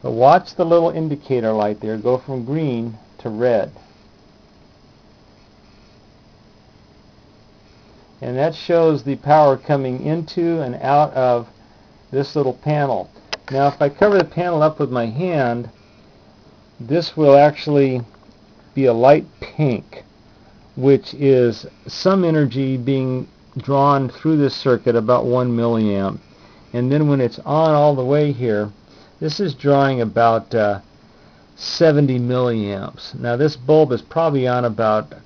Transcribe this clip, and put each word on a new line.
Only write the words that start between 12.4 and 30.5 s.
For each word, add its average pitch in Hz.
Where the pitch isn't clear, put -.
panel. 139
Now 139
if 143
I 143
cover 202
the 175
panel 170
up 156
with 135
my 120
hand, 123
this 147
will 143
actually 143
be 135
a 117
light 131
pink, -
which 131
is 127
some 190
energy 135
being 131
drawn 139
through 160
this 143
circuit, 120
about 120
one 123
milliamp. 107
And 123
then 151
when 139
it's 117
on 156
all 147
the 131
way 147
here, 107
this 156
is 175
drawing 139
about, 113